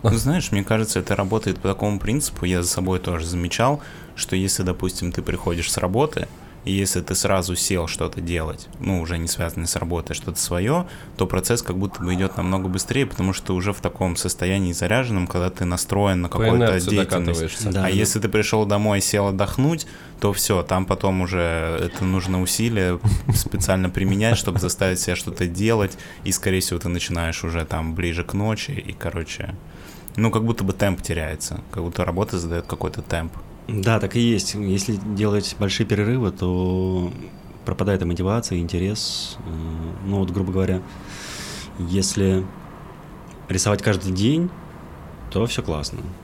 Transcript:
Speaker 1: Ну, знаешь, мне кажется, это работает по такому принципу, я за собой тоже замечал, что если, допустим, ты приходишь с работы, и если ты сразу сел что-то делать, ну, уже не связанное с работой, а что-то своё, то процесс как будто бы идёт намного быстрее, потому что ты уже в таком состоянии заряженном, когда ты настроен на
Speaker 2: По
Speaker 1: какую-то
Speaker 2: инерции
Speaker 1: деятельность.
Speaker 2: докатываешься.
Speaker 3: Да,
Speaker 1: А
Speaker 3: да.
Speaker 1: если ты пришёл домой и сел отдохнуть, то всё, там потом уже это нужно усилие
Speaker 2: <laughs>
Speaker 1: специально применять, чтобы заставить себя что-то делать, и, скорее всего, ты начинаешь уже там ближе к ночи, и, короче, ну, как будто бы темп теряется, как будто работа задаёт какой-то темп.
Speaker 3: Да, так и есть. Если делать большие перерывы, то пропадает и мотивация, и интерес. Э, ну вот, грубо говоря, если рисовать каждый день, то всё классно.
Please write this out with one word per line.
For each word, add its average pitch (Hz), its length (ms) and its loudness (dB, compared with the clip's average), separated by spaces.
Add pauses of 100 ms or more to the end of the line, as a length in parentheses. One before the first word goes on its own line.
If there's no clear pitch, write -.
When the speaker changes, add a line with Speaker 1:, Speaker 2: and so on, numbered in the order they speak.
Speaker 1:
Ну, 107 140 6
знаешь, 143 340 2
мне - 120 2
кажется, 110 360 2
это 95 160 0
работает 101 440 2
по 98 100 0
такому 101 300 0
принципу, - 460 -2
я 90 160 2
за 85 80 0
собой 92 300 0
тоже 85 260 -2
замечал, 90 560 2 (340)
что - 200 -2
если, 95 280 2
допустим, 90 480 0
ты 85 120 -4
приходишь 85 480 -2
с - 60 0
работы, 123 500 2 (360)
и - 80 -2
если 95 300 2
ты - 140 -2
сразу 92 400 2
сел 87 320 0
что-то - 340 -4
делать, 82 460 -4 (120)
ну, 92 220 0
уже 82 160 -2
не 82 100 -2
связанное 85 380 -2
с - 100 -2
работой, 82 360 -2
а - 20 -4
что-то 85 260 -6
своё, 117 460 2 (320)
то - 80 2
процесс 92 380 0
как 92 120 -2
будто 95 280 -4
бы 90 100 0
идёт 92 240 0
намного 92 300 0
быстрее, 113 400 0
потому 92 260 0
что - 140 -6
ты 95 60 2
уже 92 200 0
в - 60 -6
таком 90 360 0
состоянии 92 560 0
заряженном, 101 540 2
когда 90 240 0
ты 90 160 -4
настроен 92 560 2
на 85 80 0
Speaker 2:
По - 80 -2
Speaker 1:
какую-то 117 280 4
Speaker 2:
инерции 92 260 4
Speaker 1:
деятельность. 98 180 2
Speaker 2:
докатываешься. 85 640 0
Speaker 3:
Да, 95 80 2
Speaker 1:
А 95 40 2
Speaker 3:
да. 92 60 2
Speaker 1:
если 104 300 2
ты 104 100 0
пришёл 107 380 4
домой 101 320 4
и - 20 0
сел 101 260 2
отдохнуть, 127 600 2 (320)
то 101 140 2
всё, - 280 2
там 92 240 2
потом 95 360 2
уже 82 600 0
это 87 240 -2
нужно 92 360 2
усилие 92 580 2 (160)
Speaker 2:
<laughs> - 180 0
Speaker 1:
специально 92 560 2
применять, 101 480 4
чтобы 95 220 0
заставить 92 400 2
себя 90 160 0
что-то - 320 -2
делать, 101 500 2 (280)
и, 95 60 0
скорее 92 280 2
всего, 90 200 -2
ты 85 100 -4
начинаешь 85 540 -2
уже 82 220 -2
там 80 300 -2
ближе 85 280 0
к - 120 -6
ночи, 104 360 0
и, - 220 -6
короче, - 640 -6 (600)
ну, 110 140 4
как 110 140 2
будто 113 200 0
бы 95 100 2
темп 95 280 2
теряется, 80 600 -4 (100)
как - 120 -6
будто 85 220 0
работа 92 320 0
задаёт 85 300 -4
какой-то - 340 -4
темп. 82 300 -4 (360)
Speaker 3:
Да, 107 320 2
так 98 180 -2
и - 20 2
есть. 117 360 2
Если 98 420 0 (180)
делать 104 420 2
большие 104 300 2
перерывы, 107 440 2
то 92 840 0 (500)
пропадает 95 380 2
и 92 40 0
мотивация, 92 520 0
и 85 40 0
интерес. 92 840 -2
Э, 82 460 -6 (160)
ну 101 100 2
вот, 92 140 2
грубо 92 200 0
говоря, 92 300 2 (960)
если 95 640 2 (1040)
рисовать 98 340 2
каждый 98 320 2
день, 143 360 4 (800)
то 107 160 2
всё - 160 -2
классно. 76 380 -2 (240)